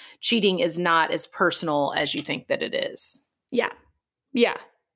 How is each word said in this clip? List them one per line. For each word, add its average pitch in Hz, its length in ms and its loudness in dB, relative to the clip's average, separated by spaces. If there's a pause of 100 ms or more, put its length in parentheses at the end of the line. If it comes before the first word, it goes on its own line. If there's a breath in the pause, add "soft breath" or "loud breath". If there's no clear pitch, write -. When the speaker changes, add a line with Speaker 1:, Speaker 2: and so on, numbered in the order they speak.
(200 loud breath)
Speaker 1:
"Cheating 196 380 2
is 165 200 0
not 165 340 2
as 165 140 -2
personal 160 680 0
as 143 180 -2
you - 60 -6
think - 280 -8
that - 140 -2
it - 120 -4
is." - 500 -4 (260)
Speaker 2:
Yeah. 240 200 -2 (640)
Yeah. 233 240 2 (400)